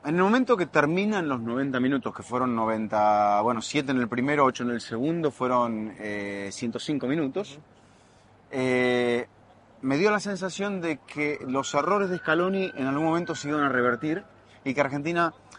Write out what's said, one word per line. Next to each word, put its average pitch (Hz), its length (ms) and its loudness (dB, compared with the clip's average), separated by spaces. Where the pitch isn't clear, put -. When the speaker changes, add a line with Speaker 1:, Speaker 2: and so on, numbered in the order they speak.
Speaker 1:
en 151 120 -2
el 180 60 4
momento 240 360 4
que 175 100 2
terminan 175 600 2
los 127 100 -2
noventa 123 400 -2
minutos, 127 340 0
que - 100 -12
fueron 123 320 -2
noventa, 107 840 2
bueno, 113 200 2
siete 143 300 -2
en 131 80 2
el 120 100 0
primero, 139 360 2
ocho 127 180 2
en 120 80 -2
el 117 100 -4
segundo, 151 500 -2
fueron, 117 640 0
eh, 101 540 -6
ciento 120 260 -6
cinco 127 300 -4
minutos, 143 460 -4
Speaker 2:
Ujú. 151 80 -20
Speaker 1:
eh, 123 760 2
me 135 160 -2
dio 202 140 2
la 208 80 2
sensación 196 640 -6
de 160 180 -4
que 147 480 -4
los 135 260 -2
errores 180 360 2
de 180 80 -2
Scaloni 185 580 0
en 131 120 -4
algún 143 180 0
momento 165 300 0
se 143 140 -8
iban 151 140 0
a 143 60 2
revertir 127 540 0
y 135 120 -2
que 143 60 4
Argentina, 151 520 0